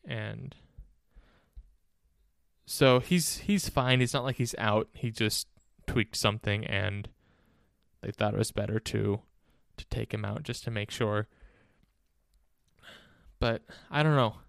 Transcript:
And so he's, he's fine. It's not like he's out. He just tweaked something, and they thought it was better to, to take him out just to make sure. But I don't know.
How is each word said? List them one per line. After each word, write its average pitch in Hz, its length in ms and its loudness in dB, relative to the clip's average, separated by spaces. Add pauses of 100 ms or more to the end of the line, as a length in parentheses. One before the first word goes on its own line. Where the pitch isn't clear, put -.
And 113 500 -8 (2000)
so 127 340 6
he's, - 380 0
he's - 300 -2
fine. 127 340 2
It's 120 100 2
not 127 120 -2
like 131 120 -2
he's 120 220 -2
out. 107 340 2
He 120 180 -6
just - 380 -2 (380)
tweaked - 300 0
something, 104 500 0
and 101 420 -4 (960)
they - 100 -6
thought 104 220 0
it 101 40 0
was 110 140 0
better 104 260 -2
to, 101 420 0 (580)
to - 80 -14
take - 280 -4
him 107 100 -4
out 107 180 -6
just - 220 -10
to 117 60 -6
make 104 200 -6
sure. 107 380 -2 (2000)
But 117 220 0 (280)
I 147 120 0
don't 156 140 6
know. 117 200 4 (120)